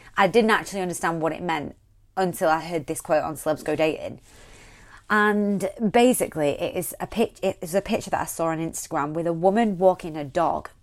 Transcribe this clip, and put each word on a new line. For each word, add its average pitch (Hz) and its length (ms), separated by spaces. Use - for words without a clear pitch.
I 202 100
didn't 220 240
actually 196 300
understand 170 400
what 156 120
it - 80
meant 160 340
until 180 320
I 160 120
heard 165 260
this 160 140
quote 156 220
on 160 120
Celebs 156 280
Go 156 120
Dating. 151 440
And 208 600
basically, 240 580
it - 260
is - 240
a 175 60
pic-, - 380
it 190 180
is 165 140
a 196 60
picture 202 280
that - 120
I 160 40
saw 165 220
on 160 100
Instagram 160 560
with 165 140
a 170 60
woman 196 440
walking 180 380
her 151 80
dog, 151 460